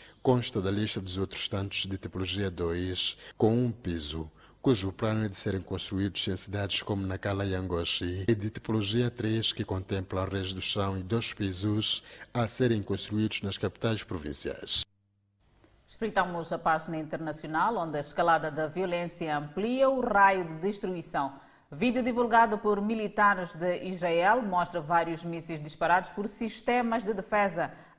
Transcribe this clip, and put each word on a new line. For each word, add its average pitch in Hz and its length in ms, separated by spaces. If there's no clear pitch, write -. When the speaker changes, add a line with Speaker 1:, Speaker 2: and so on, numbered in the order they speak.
Speaker 1:
consta 123 380
da 95 100
lista 104 300
dos 92 160
outros - 320
tantos 98 360
de 95 140
tipologia 92 500
dois, 87 680
com 110 160
um 120 200
piso, 78 580
cujo 98 300
plano 110 320
é 107 40
de 98 60
serem 95 260
construídos 95 680
em 95 80
cidades 101 440
como 98 240
Nacala 98 400
e 98 80
Angoche, 90 760
e 117 80
de 104 140
tipologia 110 600
três, 110 420
que 110 120
contempla 95 580
a 95 40
reis 95 260
do 92 100
chão 98 340
e 92 60
dois 110 300
pisos, 104 720
a 117 140
serem 113 380
construídos 104 580
nas 98 160
capitais 110 460
provinciais. - 800
Speaker 2:
Espreitamos 180 640
a 165 80
página 160 380
internacional, 156 800
onde 160 220
a - 20
escalada 160 500
da 156 160
violência 175 680
amplia 233 540
o 262 100
raio 196 440
de 160 160
destruição. 175 760
Vídeo 233 320
divulgado 233 540
por 208 240
militares 202 720
de 175 300
Israel 180 560
mostra 175 400
vários 165 440
mísseis 165 360
disparados 170 480
por 208 180
sistemas 233 800
de 208 80
defesa 190 640